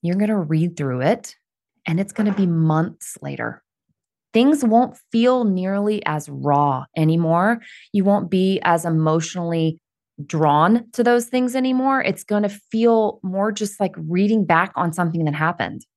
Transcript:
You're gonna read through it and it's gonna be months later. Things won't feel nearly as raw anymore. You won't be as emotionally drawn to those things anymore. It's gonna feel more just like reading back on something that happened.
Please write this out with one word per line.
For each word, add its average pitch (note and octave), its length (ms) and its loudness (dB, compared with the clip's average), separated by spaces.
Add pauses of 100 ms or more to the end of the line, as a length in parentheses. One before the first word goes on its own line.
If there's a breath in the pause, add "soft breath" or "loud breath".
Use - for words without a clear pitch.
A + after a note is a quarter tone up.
You're F3 160 -2
gonna G#3 220 0
read D#3+ 380 -2
through B2+ 240 -4
it E3 340 -2 (500)
and E3 140 -2
it's G3 140 -6
gonna G#3 200 -2
be G3 120 0
months E3 760 0
later. A#2+ 420 -10 (720)
Things C#4 300 4
won't A#3 340 2 (140)
feel A#3+ 320 2
nearly G3+ 640 -2
as D3+ 220 -4
raw C#3 580 0 (120)
anymore. E3+ 640 2 (300 loud breath)
You G3 120 0
won't G3 280 0
be F#3+ 320 2
as E3+ 220 2
emotionally E3 920 0 (460)
drawn D#3+ 640 2
to A#3+ 120 -2
those A#3+ 220 2
things B3+ 300 -2
anymore. C4 460 0
It's - 220 -4
gonna G#3 260 -2
feel A3 760 0
more G3 280 -2
just G3+ 280 -6
like F#3+ 180 -2
reading F#3 480 0
back E3+ 300 2
on E3 180 -2
something E3 320 -2
that D3+ 100 -2
happened. D#3+ 500 -4 (120)